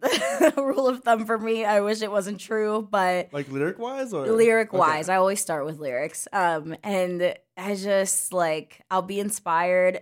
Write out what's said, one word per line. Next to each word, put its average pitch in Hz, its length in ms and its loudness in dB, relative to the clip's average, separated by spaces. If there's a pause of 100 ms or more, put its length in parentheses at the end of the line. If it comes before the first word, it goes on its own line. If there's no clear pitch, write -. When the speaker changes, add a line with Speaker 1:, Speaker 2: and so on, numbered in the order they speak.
Speaker 1:
<laughs> 294 560 2
a 277 60 -2
rule 269 260 0
of 254 160 -4
thumb 226 220 2
for 226 100 0
me. 226 300 -2
I 208 160 4
wish 214 180 -2
it 214 100 -4
wasn't 202 300 -2
true, 214 500 -2
but 180 440 0
Speaker 2:
Like, 143 160 -6
lyric-wise, 233 640 -4
or? 170 140 -2
Speaker 1:
Lyric-wise. 214 840 4
Speaker 2:
Okay. - 20 4
Speaker 1:
I 190 40 4
always 196 260 2
start 151 240 -4
with 156 120 -8
lyrics. 143 540 -6
Um, 165 500 0
and 180 540 0 (220)
I 196 160 -4
just, 196 580 0
like, 165 480 -2 (100)
I'll 185 120 2
be 196 180 -4
inspired, 180 800 2